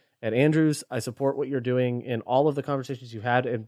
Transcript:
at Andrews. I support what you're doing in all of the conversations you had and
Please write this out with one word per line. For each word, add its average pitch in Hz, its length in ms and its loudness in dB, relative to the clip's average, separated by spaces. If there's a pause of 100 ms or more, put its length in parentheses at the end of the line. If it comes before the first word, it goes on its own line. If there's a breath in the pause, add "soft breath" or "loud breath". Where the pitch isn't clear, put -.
(220 soft breath)
at 113 120 -2
Andrews. 151 540 4
I 127 120 -4
support 135 360 -2
what 135 120 -4
you're 135 120 -2
doing 123 420 0
in 120 180 -4
all 131 260 2
of 143 80 2
the 139 80 -4
conversations 131 500 -6
you 110 80 -10
had 123 240 2
and 120 220 -4